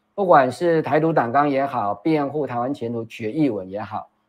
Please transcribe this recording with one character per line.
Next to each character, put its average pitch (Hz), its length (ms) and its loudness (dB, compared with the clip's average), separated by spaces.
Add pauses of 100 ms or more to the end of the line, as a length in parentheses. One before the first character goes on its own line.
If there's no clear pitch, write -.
(140)
不 202 120 -4
管 160 240 8
是 165 320 0
台 147 180 2
独 160 120 2
党 127 200 0
纲 143 180 2
也 135 160 0
好， 113 300 -2
辩 151 320 0
护 139 200 -6
台 120 100 -6
湾 127 160 -4
前 120 200 -6
途 113 100 -6
决 110 280 -10
议 147 180 0
文 95 200 -6
也 95 120 -8
好， 98 280 -10 (200)